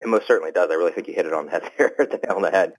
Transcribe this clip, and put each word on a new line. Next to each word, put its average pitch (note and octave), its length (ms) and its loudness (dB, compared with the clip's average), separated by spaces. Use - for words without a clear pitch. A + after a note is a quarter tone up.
It - 60 -6
most A2 200 0
certainly E2+ 240 2
does. F2+ 180 2
I D#2+ 60 0
really E2 160 2
think F#2 160 -8
you - 60 -12
hit E2 140 0
it D#2 60 -4
on D2+ 140 -2
that E2 260 -6
<laughs> - 40 -14
there, - 200 4
the - 300 0
nail G2+ 80 -2
on G2 60 -2
the F2+ 100 0
head. F#2 280 2